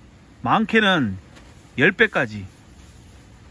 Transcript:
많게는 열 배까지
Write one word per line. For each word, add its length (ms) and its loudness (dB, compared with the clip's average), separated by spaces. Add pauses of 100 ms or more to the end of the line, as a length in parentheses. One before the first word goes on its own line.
(420)
많게는 760 0 (600)
열 160 4
배까지 520 -2 (1040)